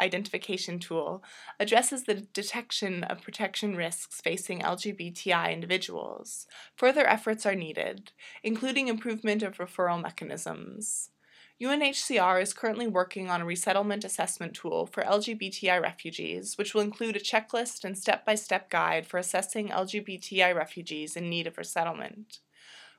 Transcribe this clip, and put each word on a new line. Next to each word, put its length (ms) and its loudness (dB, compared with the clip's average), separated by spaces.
Identification 800 -2
Tool 420 -2
addresses 420 4
the 120 2
detection 920 -4
of 180 -4
protection 540 -2
risks 440 -6
facing 400 -2
L 140 2
G 160 -4
B 220 -8
T 200 -2
I 200 2
individuals, 960 -4
further 320 6
efforts 400 4
are 80 2
needed, 560 -4
including 460 0
improvement 560 0
of 140 -6
referral 440 0
mechanisms. 1080 -8
U 120 0
N 120 2
H 200 2
C 160 2
R 220 6
is 120 0
currently 360 -2
working 420 0
on 100 0
a 40 -2
resettlement 600 2
assessment 500 -4
tool 320 -2
for 180 -2
L 160 6
G 120 -2
B 160 -4
T 220 0
I 80 8
refugees, 800 -4
which 160 -2
will 80 6
include 320 -2
a 60 -2
checklist 640 0
and 120 -4
step-by-step 720 2
guide 380 2
for 120 -2
assessing 520 -2
L 160 0
G 140 -4
B 180 -8
T 240 2
I 80 8
refugees 640 -4
in 160 -2
need 160 -2
of 100 -10
resettlement. 840 -4